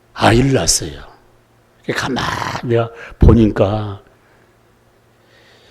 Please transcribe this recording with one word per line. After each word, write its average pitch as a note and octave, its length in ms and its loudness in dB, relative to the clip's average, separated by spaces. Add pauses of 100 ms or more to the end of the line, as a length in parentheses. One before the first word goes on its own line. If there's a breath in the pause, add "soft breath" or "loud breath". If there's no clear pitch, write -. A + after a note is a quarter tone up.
(140)
아이를 A#2+ 400 2
낳았어요. E2 380 -2 (1000)
가만히 B2 340 -4 (360)
내가 A#2 260 -2 (280 loud breath)
보니까 G#2+ 840 4 (1700 soft breath)